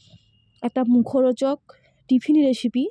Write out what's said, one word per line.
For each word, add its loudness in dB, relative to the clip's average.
একটা -4
মুখরোচক 0
টিফিন 2
রেসিপি -2